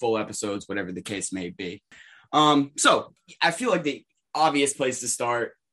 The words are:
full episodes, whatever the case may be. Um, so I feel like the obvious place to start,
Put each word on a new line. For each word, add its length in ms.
full 180
episodes, 500
whatever 220
the 120
case 300
may 180
be. 340
Um, 440
so 360
I 120
feel 180
like 140
the 200
obvious 400
place 260
to 80
start, 440